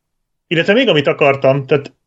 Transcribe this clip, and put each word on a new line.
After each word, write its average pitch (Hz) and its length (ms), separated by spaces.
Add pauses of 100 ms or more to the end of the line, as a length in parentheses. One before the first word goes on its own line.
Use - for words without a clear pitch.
(480)
Illetve 165 260
még 254 160
amit 151 180
akartam, 139 580
tehát 139 280 (140)